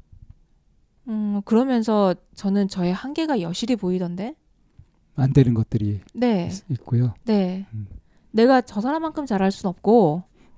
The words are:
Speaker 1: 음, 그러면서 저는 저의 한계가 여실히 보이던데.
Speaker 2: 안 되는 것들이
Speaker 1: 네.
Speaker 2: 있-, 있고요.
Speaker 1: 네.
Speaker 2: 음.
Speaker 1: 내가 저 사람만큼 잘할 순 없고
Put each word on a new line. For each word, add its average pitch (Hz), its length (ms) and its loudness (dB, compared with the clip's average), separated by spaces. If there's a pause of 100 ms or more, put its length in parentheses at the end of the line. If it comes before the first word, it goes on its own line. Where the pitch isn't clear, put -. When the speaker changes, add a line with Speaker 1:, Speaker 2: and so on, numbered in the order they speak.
(1080)
Speaker 1:
음, 208 360 -2
그러면서 220 680 2 (200)
저는 196 340 0
저의 180 240 -2
한계가 285 480 -4
여실히 196 360 -4
보이던데. 185 580 -4 (840)
Speaker 2:
안 135 160 2
되는 123 220 4
것들이 104 460 -2 (140)
Speaker 1:
네. 220 340 0
Speaker 2:
있-, 185 160 -12 (100)
있고요. 117 400 -2 (100)
Speaker 1:
네. 196 480 -2
Speaker 2:
음. 104 140 -10 (440)
Speaker 1:
내가 247 300 4
저 214 200 -6
사람만큼 311 460 -4
잘할 196 240 0
순 - 180 -6
없고 180 540 2 (360)